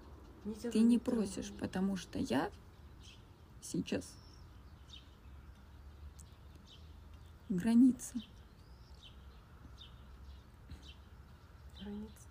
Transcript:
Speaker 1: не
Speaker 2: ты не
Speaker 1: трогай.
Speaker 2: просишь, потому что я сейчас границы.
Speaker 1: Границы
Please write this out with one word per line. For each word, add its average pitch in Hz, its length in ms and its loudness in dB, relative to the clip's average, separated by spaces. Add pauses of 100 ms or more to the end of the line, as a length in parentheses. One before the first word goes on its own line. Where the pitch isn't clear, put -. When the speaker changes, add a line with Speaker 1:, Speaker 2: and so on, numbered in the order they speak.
(460)
Speaker 1:
не 214 80 -2
Speaker 2:
ты 220 260 4
не 233 180 12
Speaker 1:
трогай. 233 280 4
Speaker 2:
просишь, 202 340 -4
потому 190 380 2
что - 220 -4
я 269 300 4 (1120)
сейчас - 440 0 (3500)
границы. 233 720 8 (3500)
Speaker 1:
Границы 208 320 -4 (160)